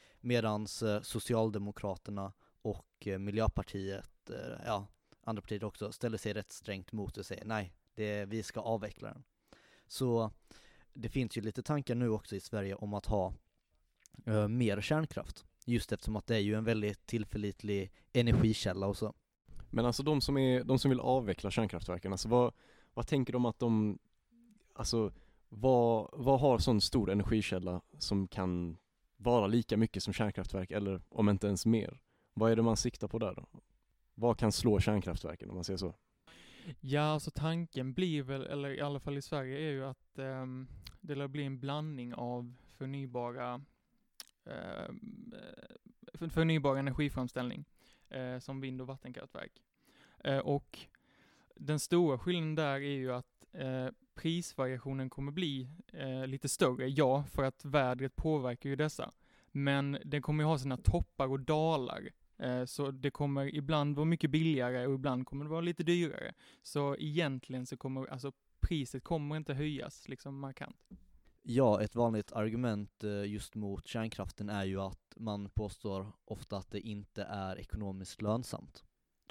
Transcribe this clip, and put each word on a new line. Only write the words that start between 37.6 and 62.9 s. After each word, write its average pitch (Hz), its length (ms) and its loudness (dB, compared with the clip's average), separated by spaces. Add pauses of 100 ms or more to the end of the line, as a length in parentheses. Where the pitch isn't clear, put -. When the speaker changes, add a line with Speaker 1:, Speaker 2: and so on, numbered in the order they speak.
Speaker 3:
blir 156 300 0
väl, 135 180 -6
eller 143 280 -6
i 139 120 -6
alla 143 180 -2
fall 143 180 -4
i 139 40 -4
Sverige, 135 360 -4
är 156 140 -2
ju 135 140 -4
att, - 340 -12
ehm, 131 480 -6 (340)
det 147 140 -6
lär 139 120 -2
bli 143 160 -4
en 135 160 -2
blandning 139 540 -4
av 123 400 -4 (240)
förnybara, 123 840 -4 (840)
ehm, - 880 -10
eh, - 840 -18
för-, 170 120 -6
förnybar 156 480 4
energiframställning, 135 880 -2 (440)
eh, 127 300 -6
som 135 220 -8
vind- 131 200 -6
och 127 60 -10
vattenkraftverk. - 760 -12 (600)
Eh, 139 160 2
och - 400 -2 (760)
den 147 240 -2
stora 165 380 4
skillnaden 160 380 0
där 147 200 2
är 143 200 -2
ju 131 180 -2
att, - 380 -8
eh, 131 360 -4 (280)
prisvariationen 135 920 -4
kommer 139 220 -6
bli, 143 380 -4 (240)
eh, 131 340 -6
lite 135 220 -4
större, 127 380 2
ja, 139 360 4
för 139 200 -2
att - 220 -2
vädret 135 500 2
påverkar 139 540 0
ju 139 60 0
dessa. 151 360 -2 (400)
Men 139 540 2
den 147 160 -2
kommer 151 220 2
ju 151 40 4
ha 160 100 4
sina 131 200 -2
toppar - 500 2
och 135 120 0
dalar. 151 680 0 (280)
Eh, 127 280 -2
så 139 260 -4